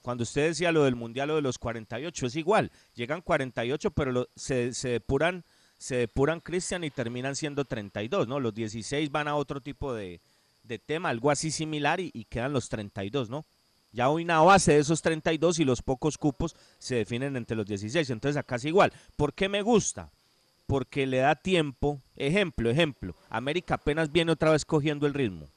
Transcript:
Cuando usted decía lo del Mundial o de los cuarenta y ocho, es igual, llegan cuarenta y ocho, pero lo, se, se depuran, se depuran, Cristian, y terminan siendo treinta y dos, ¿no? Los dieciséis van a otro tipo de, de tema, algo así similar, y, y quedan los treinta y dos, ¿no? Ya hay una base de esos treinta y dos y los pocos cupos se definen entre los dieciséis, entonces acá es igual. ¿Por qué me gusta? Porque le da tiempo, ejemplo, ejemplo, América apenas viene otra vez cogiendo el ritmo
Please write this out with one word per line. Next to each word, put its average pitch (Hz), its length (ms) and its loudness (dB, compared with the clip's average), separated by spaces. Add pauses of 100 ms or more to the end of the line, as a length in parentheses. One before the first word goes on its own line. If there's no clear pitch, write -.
Cuando 123 220 -4
usted 143 240 0
decía 170 240 0
lo 156 140 6
del 131 100 4
Mundial 120 360 -6
o 156 40 0
de 156 80 2
los 131 160 -2
cuarenta 117 400 -8
y 143 80 -8
ocho, 156 200 -6
es 123 100 -4
igual, 165 340 2 (240)
llegan 123 260 -6
cuarenta 131 440 -2
y 120 80 -2
ocho, 165 180 -2
pero 131 220 -2
lo, 123 240 0
se, 127 360 -2
se 127 180 -6
depuran, 147 520 0 (340)
se - 200 -6
depuran, 135 420 2
Cristian, 175 460 -4
y 151 60 -4
terminan 123 440 -4
siendo 143 300 -4
treinta 107 360 -6
y 107 60 -4
dos, 143 220 0
¿no? 139 100 -4
Los 117 160 -2
dieciséis 113 560 -4
van 151 160 -2
a 147 80 -2
otro 143 260 -4
tipo 139 320 -10
de, 95 280 -10 (420)
de 113 160 -10
tema, 165 300 -4
algo 127 240 2
así 156 180 -2
similar, 156 480 -2
y, 185 160 -8
y 110 120 -12
quedan 127 260 -4
los 131 160 -2
treinta 104 340 -8
y 98 80 -6
dos, 123 180 -4
¿no? 143 160 -8 (460)
Ya 120 160 0
hay 160 160 2
una 170 180 2
base 175 340 8
de 147 60 8
esos 151 220 2
treinta 165 300 0
y 160 60 0
dos 160 200 2
y 165 60 4
los 127 180 2
pocos 135 340 -2
cupos 151 380 -2 (240)
se - 160 -6
definen 123 420 -2
entre 117 200 -4
los 107 100 -2
dieciséis, 107 440 -2
entonces 135 260 -2
acá 127 200 -4
es 120 100 -6
igual. 160 260 4 (240)
¿Por 147 160 0
qué 190 160 -2
me 202 140 -2
gusta? 190 480 2 (560)
Porque 135 400 -2
le 131 120 0
da 139 160 4
tiempo, 147 640 0 (160)
ejemplo, 165 540 0
ejemplo, 120 460 0 (160)
América 143 440 -4
apenas 151 380 -2
viene 165 200 2
otra 160 180 2
vez 156 160 4
cogiendo 147 400 0
el 143 80 0
ritmo 92 420 -2